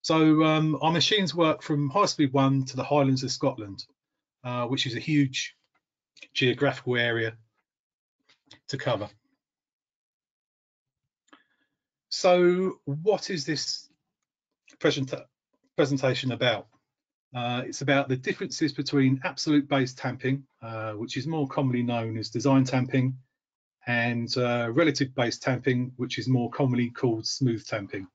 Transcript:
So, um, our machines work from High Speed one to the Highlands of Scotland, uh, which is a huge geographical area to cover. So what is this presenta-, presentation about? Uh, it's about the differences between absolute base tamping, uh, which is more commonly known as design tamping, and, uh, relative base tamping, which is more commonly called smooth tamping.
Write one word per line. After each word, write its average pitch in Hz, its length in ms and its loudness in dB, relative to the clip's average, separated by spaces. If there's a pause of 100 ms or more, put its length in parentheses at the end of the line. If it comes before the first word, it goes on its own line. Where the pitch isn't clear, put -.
So, 156 420 4
um, 156 380 2
our 160 100 2
machines 175 420 2
work 160 280 2
from 147 280 -2
High 202 180 2
Speed 135 260 0
one 135 320 2
to 127 100 -12
the 127 80 -4
Highlands 135 400 2
of 123 80 -6
Scotland, 101 540 -4 (580)
uh, 123 220 -4
which 135 200 -2
is 120 120 -6
a - 20 -6
huge 143 560 0 (800)
geographical 127 640 0
area 117 400 0 (1300)
to 139 100 -8
cover. 107 300 -4 (3000)
So 180 760 4
what 165 440 0
is 175 160 -6
this - 440 -6 (920)
presenta-, 135 460 -2 (500)
presentation 135 560 0
about? 117 360 0 (680)
Uh, 123 320 -4
it's - 160 -10
about 135 260 2
the 131 80 0
differences 156 580 -4
between 135 500 2
absolute 139 440 0
base 131 260 0
tamping, 135 500 -4 (180)
uh, 110 320 -8
which 120 240 -8
is 127 80 -6
more 156 220 -2
commonly 131 340 0
known 117 360 -2
as 107 120 -8
design 135 340 4
tamping, 131 540 0 (680)
and, 117 500 -2
uh, 120 340 0
relative 143 440 2
base 117 240 -2
tamping, 127 560 0
which - 240 -6
is 110 80 -6
more 120 220 2
commonly 123 400 0
called 113 360 -2
smooth 113 400 -2
tamping. 98 500 -8